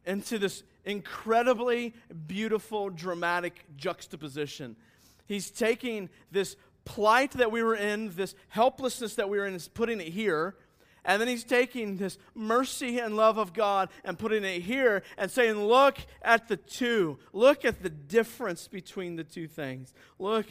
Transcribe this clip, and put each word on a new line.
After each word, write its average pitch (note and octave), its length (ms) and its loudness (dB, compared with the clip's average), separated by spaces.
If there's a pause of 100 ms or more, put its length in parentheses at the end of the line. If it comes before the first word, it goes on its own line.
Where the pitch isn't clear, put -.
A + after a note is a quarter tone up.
into G3+ 320 -4
this G3 260 -4 (200)
incredibly A#3 1080 0 (340)
beautiful, G#3 640 -2
dramatic F3 760 -4 (120)
juxtaposition. D3 960 -8 (500)
He's G3+ 260 -6
taking A3+ 580 -2 (220)
this F#3 260 -2 (260)
plight A#3 480 2
that B3 180 2
we A3+ 140 0
were A3+ 120 2
in, G#3 380 -4
this F#3 220 -6 (140)
helplessness B3 680 0
that G3+ 140 0
we G3+ 80 0
were G3+ 80 0
in, G3 80 -4
is E3+ 160 -12
putting A3+ 320 -2
it D#3+ 80 -8
here, F3+ 480 0 (480)
and G3 160 4
then A#3+ 60 2
he's A#3+ 160 -2
taking A#3+ 540 0
this F#3+ 200 -4 (180)
mercy A#3+ 640 0
and A3 160 -4
love A3 220 6
of F#3+ 160 -2
God G3+ 360 2 (140)
and F#3 160 -8
putting G#3+ 240 0
it F#3 180 -4
here A3 400 2 (160)
and F#3+ 140 -4
saying, A3+ 240 4
"Look B3 420 6 (240)
at A3+ 260 4
the G3+ 100 -2
two. G#3 600 0 (140)
Look C4+ 320 4
at A#3 180 0
the F3+ 80 -6
difference E3+ 760 -4
between F3+ 480 -10
the E3 80 -8
two D#3+ 240 -12
things. C3 460 -10 (240)
Look G#3+ 340 -2